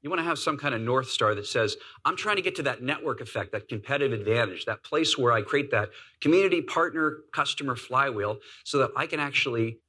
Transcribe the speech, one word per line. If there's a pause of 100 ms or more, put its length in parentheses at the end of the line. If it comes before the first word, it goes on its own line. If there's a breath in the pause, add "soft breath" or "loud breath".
You
wanna
have
some
kind
of
North
Star
that
says, (300 loud breath)
"I'm
trying
to
get
to
that
network
effect,
that
competitive
advantage,
that
place
where
I
create
that (320 loud breath)
community,
partner, (120)
customer
flywheel (240 loud breath)
so
that
I
can
actually (100)